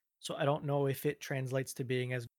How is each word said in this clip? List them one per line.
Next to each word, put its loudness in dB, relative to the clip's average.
So -6
I 2
don't 4
know 2
if 0
it 0
translates -2
to -2
being 0
as -4